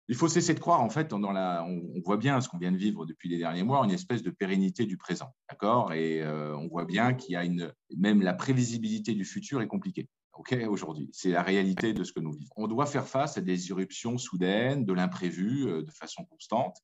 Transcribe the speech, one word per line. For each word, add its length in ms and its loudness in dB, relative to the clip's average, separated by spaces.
Il 80 -2
faut 120 4
cesser 240 4
de 60 0
croire, 240 4
en 80 2
fait, 180 0
dans 240 -2
la, 320 0
on, 160 -4
on 60 -6
voit 180 0
bien 220 2
ce 80 -2
qu'on 100 -10
vient 140 0
de 40 2
vivre 300 0
depuis 240 -8
les 80 0
derniers 240 -2
mois, 220 4
une 80 4
espèce 300 -2
de 80 -4
pérennité 540 0
du 140 -4
présent, 340 -6
d'accord ? 440 2
Et, 280 0
euh, 360 -4
on 100 -6
voit 180 -4
bien 300 2
qu'il 180 -6
y 40 -2
a 80 -2
une, 280 -2
même 240 6
la 140 4
prévisibilité 800 0
du 100 -2
futur 380 -4
est 60 -2
compliquée. 400 -6
Ok, 220 -4
aujourd'hui, 440 -4
c'est 180 0
la 120 4
réalité 520 2
de 80 0
ce 100 -8
que 80 -6
nous 120 -4
vivons. 240 -12
On 100 -2
doit 200 0
faire 200 -2
face 320 -2
à 20 -2
des 280 0
irruptions 500 -4
soudaines, 640 0
de 80 2
l'imprévu, 760 0
euh, 140 -2
de 100 -10
façon 320 -14
constante, 600 -4